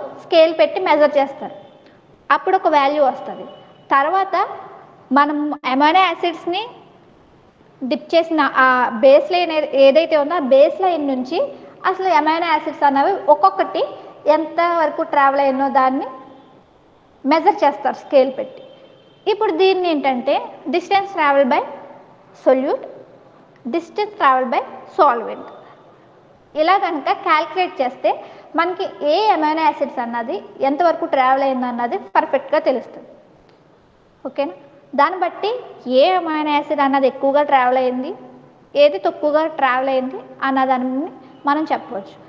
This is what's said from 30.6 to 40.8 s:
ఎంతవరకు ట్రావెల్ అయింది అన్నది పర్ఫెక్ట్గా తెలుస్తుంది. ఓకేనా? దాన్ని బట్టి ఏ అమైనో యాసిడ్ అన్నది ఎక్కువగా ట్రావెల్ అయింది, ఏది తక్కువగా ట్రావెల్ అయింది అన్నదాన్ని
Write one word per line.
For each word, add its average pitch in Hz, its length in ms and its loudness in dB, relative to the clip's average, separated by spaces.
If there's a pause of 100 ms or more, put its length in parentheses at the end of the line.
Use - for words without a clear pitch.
ఎంతవరకు 330 460 0
ట్రావెల్ 269 340 2
అయింది 247 240 -2
అన్నది 240 260 -4 (180)
పర్ఫెక్ట్గా 294 520 0
తెలుస్తుంది. - 400 -6 (1200)
ఓకేనా? 285 280 -6 (420)
దాన్ని 330 260 2
బట్టి - 260 -6 (500)
ఏ 285 40 6 (160)
అమైనో 311 360 -4
యాసిడ్ 294 280 -2
అన్నది 269 280 2
ఎక్కువగా 277 380 0
ట్రావెల్ 254 320 2
అయింది, 254 300 -4 (720)
ఏది 302 220 2
తక్కువగా 311 360 0 (160)
ట్రావెల్ 262 360 0
అయింది 262 260 -4 (280)
అన్నదాన్ని 262 640 -2 (380)